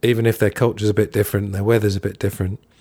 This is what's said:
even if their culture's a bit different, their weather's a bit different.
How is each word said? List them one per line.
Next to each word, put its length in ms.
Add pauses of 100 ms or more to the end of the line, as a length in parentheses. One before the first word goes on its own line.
even 240
if 120
their 120
culture's 380
a 60
bit 180
different, 400
their 120
weather's 320
a 40
bit 180
different. 420 (200)